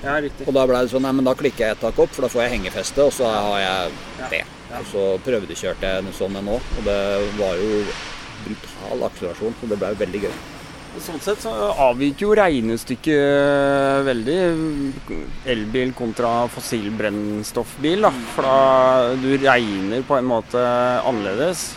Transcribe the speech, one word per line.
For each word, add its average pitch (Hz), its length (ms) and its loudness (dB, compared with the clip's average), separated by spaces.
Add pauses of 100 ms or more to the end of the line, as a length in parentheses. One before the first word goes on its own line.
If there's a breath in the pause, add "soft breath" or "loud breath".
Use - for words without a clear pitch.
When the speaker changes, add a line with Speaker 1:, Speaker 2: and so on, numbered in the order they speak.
Speaker 1:
Ja, 139 160 -2
riktig. 139 280 -6
Speaker 2:
Og 135 60 0
da 131 120 6
ble 127 160 4
det 123 100 0
sånn, 131 120 0
nei, 135 80 0
men 135 140 2
da 127 100 4
klikker 143 240 0
jeg 110 120 2
et 107 100 -4
tak 113 180 0
opp, 160 100 6
for - 140 -6
da 120 40 0
får 120 220 2
jeg - 20 -2 (100)
hengefeste, 92 440 -4
og 135 80 4
så 127 120 0
har 104 340 2
jeg 92 320 0 (280)
Speaker 1:
Ja. 127 100 -8
Speaker 2:
det. - 140 -2 (280)
Speaker 1:
Ja. 120 80 -8
Speaker 2:
Og 117 60 -8
så 98 340 0
prøvekjørte 92 640 -6
jeg 95 180 -2
en 95 140 -6
sånn 98 220 -4
en 98 100 -6
nå, 101 100 -2
og - 280 -4
det 101 540 0
var 95 180 0
jo 104 300 0 (600)
brutal 107 640 -6
akselerasjon, 101 520 -6
så 120 80 -6
det 104 100 -2
ble 95 100 0
jo 104 60 -2 (100)
veldig 98 180 -4
gøy. 95 80 -2 (680)
Speaker 1:
Sånn 160 240 -8
sett 202 200 -2
så 220 80 -6 (280)
avviker 139 440 4
jo 208 140 4
regnestykket 139 1700 2
veldig, 147 880 0 (520)
elbil 123 480 -2
kontra 120 540 0
fossilbrennstoffbil, 107 1500 -2
da. 190 100 6 (240)
For - 80 -2
da, 131 720 6
du 131 220 2
regner 120 680 2
på 143 140 2
en 123 80 2
måte 123 360 0 (420)
annerledes. 120 720 -2